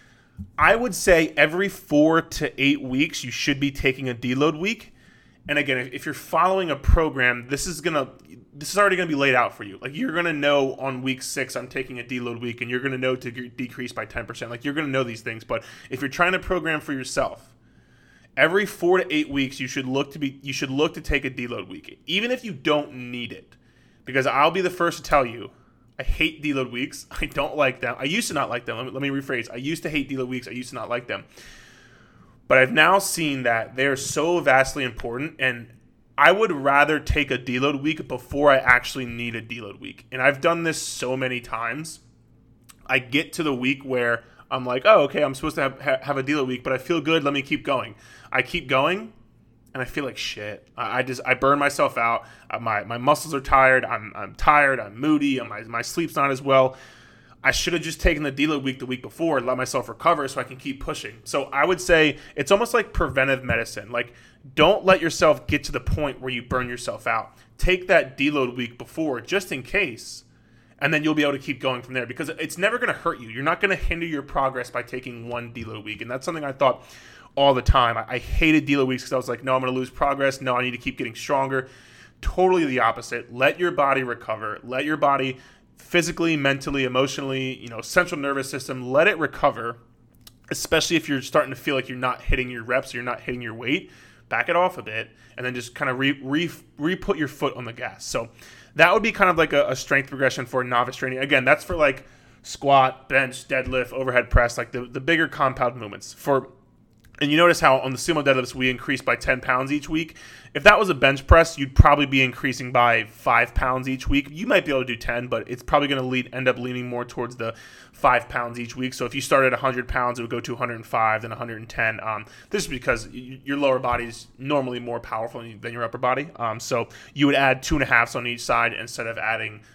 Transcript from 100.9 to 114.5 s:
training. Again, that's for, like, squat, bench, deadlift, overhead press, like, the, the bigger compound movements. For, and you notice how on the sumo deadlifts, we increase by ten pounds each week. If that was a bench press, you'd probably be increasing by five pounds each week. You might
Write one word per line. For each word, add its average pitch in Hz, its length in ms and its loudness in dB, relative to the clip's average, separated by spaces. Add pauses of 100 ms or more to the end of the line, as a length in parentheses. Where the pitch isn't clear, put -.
training. 127 240 -4
Again, 139 240 2
that's 143 200 4
for, 180 120 -6
like, 143 280 2 (380)
squat, 135 640 4
bench, 131 400 0
deadlift, 127 440 -2
overhead 123 360 0
press, - 300 4
like, 120 140 -6
the, 123 80 -4
the 123 200 -10
bigger 160 280 2
compound 127 480 -2
movements. 101 360 -14
For, 135 380 0 (680)
and 147 100 0
you 147 60 4
notice 170 240 6
how 135 180 6
on 131 120 -4
the 131 60 -4
sumo 156 260 0
deadlifts, 131 320 2
we 127 140 0
increase 127 320 -4
by 120 160 0
ten 127 240 -2
pounds 135 320 -2
each 147 160 -4
week. 156 280 -4 (380)
If - 80 -4
that 208 160 10
was 208 100 2
a 175 60 2
bench 139 320 2
press, 165 320 8
you'd 135 160 -4
probably 147 320 8
be 135 160 4
increasing 127 500 -2
by 120 320 6
five 120 500 0
pounds 131 340 0
each 131 200 -4
week. 139 220 2
You 160 160 -10
might 208 180 4